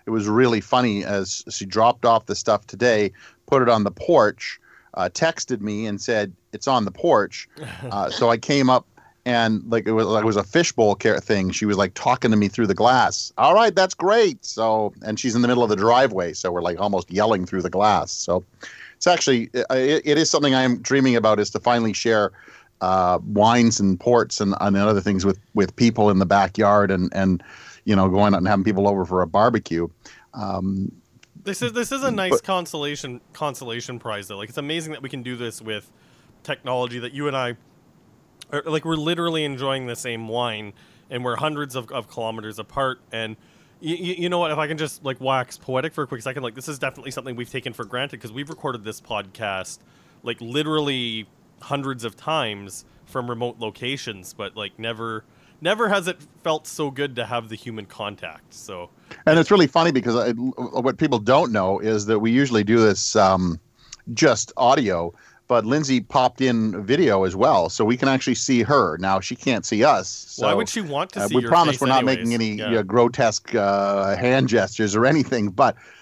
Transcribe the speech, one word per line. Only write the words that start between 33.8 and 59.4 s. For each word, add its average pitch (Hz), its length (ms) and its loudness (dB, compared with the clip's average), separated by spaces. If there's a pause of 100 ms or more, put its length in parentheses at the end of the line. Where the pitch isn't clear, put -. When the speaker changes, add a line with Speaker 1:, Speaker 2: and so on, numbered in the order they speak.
Speaker 2:
prize, 104 300 -10
though. 104 80 -12
Like, 104 140 -12
it's - 80 -12
amazing 156 340 -6
that 135 100 -14
we 135 60 -10
can 131 140 -10
do 120 140 -8
this 117 260 -10
with 107 280 -10 (520)
technology 123 580 -6
that 120 120 -10
you 143 160 -6
and 135 80 -4
I 120 200 -4 (960)
are, 147 140 -4
like, 156 180 -4
we're 160 120 -4
literally 165 480 -2
enjoying 135 420 -6
the 117 100 -8
same 113 320 -8
wine, 110 440 -4 (380)
and 123 140 -6
we're 120 120 -4
hundreds 147 400 -6
of, 117 140 -10
of 120 180 -8
kilometers 110 500 -10
apart. 131 420 -6 (100)
And 110 260 -8 (440)
y-, 165 180 -6
y-, 175 200 -8
you 175 100 -4
know 175 100 -2
what? 170 120 0
If 147 80 -4
I 156 100 -2
can 160 80 -6
just, 151 260 -8
like, 131 180 -8
wax 131 360 -2
poetic 131 380 -6
for 151 100 -6
a - 20 -6
quick 131 140 -10
second, 131 220 -8
like, 117 120 -8
this 127 140 -14
is 143 100 -10
definitely 135 320 -8
something 123 260 -12
we've 120 140 -10
taken 120 220 -8
for 117 120 -12
granted 123 360 -8
'cause 113 100 -18
we've 143 200 -12
recorded 120 340 -8
this 107 160 -12
podcast, 98 800 -8 (440)
like, 117 180 -8
literally 131 840 -4 (340)
hundreds 135 440 -8
of 110 120 -10
times 107 680 -6 (220)
from 123 220 -8
remote 120 300 -6
locations, 113 760 -10
but, 101 220 -12
like, 101 220 -12
never, 113 460 -8 (360)
never 214 280 0
has 196 180 0
it 180 120 -6 (260)
felt 156 240 -4
so 147 220 -6
good 135 260 -6
to 120 100 -6
have 117 220 -6
the 110 80 -12
human 110 300 -12
contact. 92 680 -14
So 90 360 -14 (360)
Speaker 1:
And 160 140 6